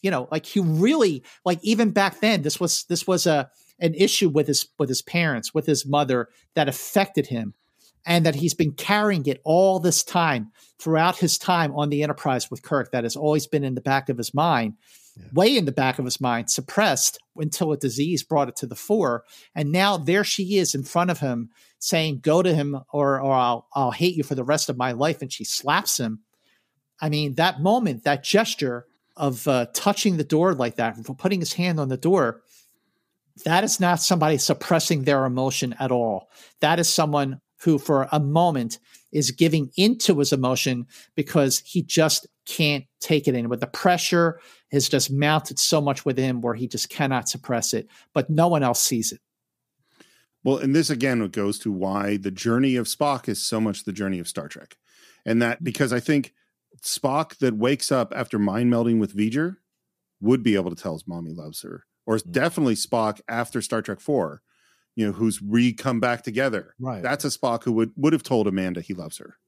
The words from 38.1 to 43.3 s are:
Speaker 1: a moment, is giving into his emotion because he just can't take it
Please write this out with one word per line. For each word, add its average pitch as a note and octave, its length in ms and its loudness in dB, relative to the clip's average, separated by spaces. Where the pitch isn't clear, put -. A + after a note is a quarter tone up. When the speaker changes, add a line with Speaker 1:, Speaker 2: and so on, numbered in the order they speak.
Speaker 1:
a D3+ 80 2
moment, C#3+ 580 2
is C3 180 0
giving D#3 460 2
into G#3 420 4
his C#3 140 2
emotion B2+ 540 0
because C#3+ 500 0
he - 180 -2
just - 440 0
can't D3 380 0
take D3+ 260 2
it C3+ 80 2